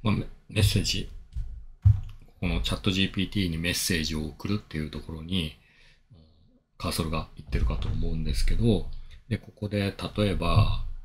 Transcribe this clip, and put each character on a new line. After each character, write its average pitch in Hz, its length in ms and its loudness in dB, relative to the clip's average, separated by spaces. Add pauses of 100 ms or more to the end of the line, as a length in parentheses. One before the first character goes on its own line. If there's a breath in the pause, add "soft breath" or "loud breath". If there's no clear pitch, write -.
ま 104 120 2
あ、 - 20 2
メ、 - 100 -4 (240)
メ - 120 2
ッ - 20 6
セ - 160 4
ー 85 40 2
ジ、 - 260 -2 (1300)
こ 92 80 -2
の 85 140 0
チ - 100 -2
ャ 92 60 -2
ッ - 40 -10
ト - 80 2
ジ 95 140 2
ー 95 100 -2
ピ 98 100 0
ー 85 80 -4
テ 101 100 0
ィ 92 60 2
ー - 20 0
に 82 80 -2
メ 85 140 0
ッ - 20 0
セ - 240 0
ー 80 60 0
ジ 78 120 -4
を 76 100 -2
送 76 220 -10
る 101 80 0
っ - 20 -4
て - 200 -8
い 78 80 -2
う 76 40 -10
と 76 100 -10
こ 78 120 -12
ろ 80 100 -12
に、 85 360 -4 (1200 soft breath)
カ 87 120 -4
ー - 40 -4
ソ 87 100 -2
ル 80 80 -2
が 80 240 -4
い - 60 -16
っ - 40 -16
て - 140 -2
る 80 60 2
か - 100 0
と - 120 -4
思 82 260 0
う - 20 -2
ん 80 80 -2
で 76 100 -2
す - 120 2
け - 100 6
ど、 110 340 4 (380 loud breath)
で、 107 100 -2
こ - 140 -12
こ 101 180 -8
で 101 240 0 (240)
例 104 120 4
え 92 40 2
ば - 520 4 (200)